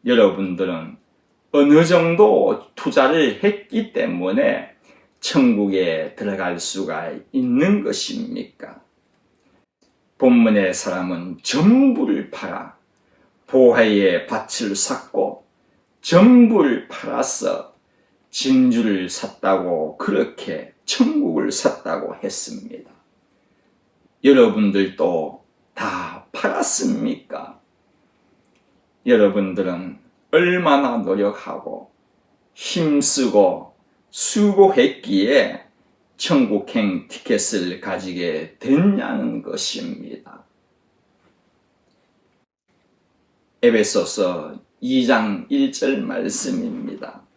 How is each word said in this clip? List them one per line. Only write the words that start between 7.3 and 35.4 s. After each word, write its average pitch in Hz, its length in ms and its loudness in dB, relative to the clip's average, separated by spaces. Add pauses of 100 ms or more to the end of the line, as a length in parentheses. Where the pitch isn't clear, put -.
있는 135 500 0
것입니까? - 1000 -10 (1400)
본문의 110 580 4
사람은 90 680 -8
전부를 220 880 2
팔아 - 460 -12 (720)
보화의 107 800 4
밭을 - 500 -6
샀고 - 680 -4 (580)
전부를 202 840 6
팔아서 - 840 -6 (560)
진주를 117 760 2
샀다고, 90 920 -4
그렇게 - 720 -6 (120)
천국을 262 680 -2
샀다고 - 720 -6
했습니다. - 680 -12 (1300)
여러분들도 98 1200 2 (300)
다 - 580 -10
팔았습니까? - 1300 -6 (1500)
여러분들은 95 920 0 (340)
얼마나 156 680 2
노력하고 - 920 -6 (640)
힘쓰고 135 1200 0 (360)
수고했기에 143 1500 2 (520)